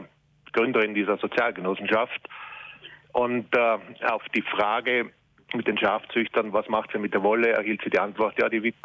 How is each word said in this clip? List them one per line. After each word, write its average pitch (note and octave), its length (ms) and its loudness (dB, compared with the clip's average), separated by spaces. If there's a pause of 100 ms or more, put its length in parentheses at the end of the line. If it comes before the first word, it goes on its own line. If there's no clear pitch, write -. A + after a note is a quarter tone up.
(520)
Gründerin A2+ 420 2
dieser G2+ 220 2
Sozialgenossenschaft. G#2 1040 -2 (920)
Und, B2 340 0 (100)
äh, A#2 220 4 (280)
auf A2+ 160 0 (140)
die G#2+ 60 0
Frage A#2 680 0 (420)
mit A#2+ 140 -4
den G#2+ 120 2
Schafzüchtern, G#2+ 720 0
was G#2 160 0
macht G#2+ 240 -2
sie A2 60 -2
mit G2+ 140 -4
der G2 120 2
Wolle, A#2 260 4
erhielt G#2+ 320 0
sie G2+ 80 -6
die G2 80 4
Antwort, G2+ 420 0
ja, A2 80 4
die A2 140 0
wi-, A#2 120 -2 (100)